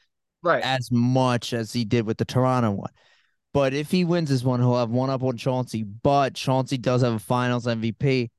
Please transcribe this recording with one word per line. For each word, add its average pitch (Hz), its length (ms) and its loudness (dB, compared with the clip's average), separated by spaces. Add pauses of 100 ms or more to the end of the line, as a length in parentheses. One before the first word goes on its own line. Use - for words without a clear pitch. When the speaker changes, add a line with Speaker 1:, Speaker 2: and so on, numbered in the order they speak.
(420)
Speaker 1:
Right. 160 200 0
Speaker 2:
as 127 300 -2
much 123 600 2
as 113 180 -4
he 120 140 -2
did 113 200 0
with 110 120 -2
the - 80 -2
Toronto 127 460 2
one. - 200 -6 (600)
But 135 200 2
if 147 160 -6
he 180 140 2
wins 170 260 0
this 131 140 0
one, 123 160 2
he'll 123 180 4
have 120 120 0
one 127 200 0
up 131 140 -2
on 127 140 -2
Chauncey. 127 460 -4
But 127 500 0
Chauncey 131 440 -2
does 123 260 0
have 120 100 2
a 110 60 -2
Finals 123 480 -2
M 113 120 -2
V 110 140 -2
P 131 460 0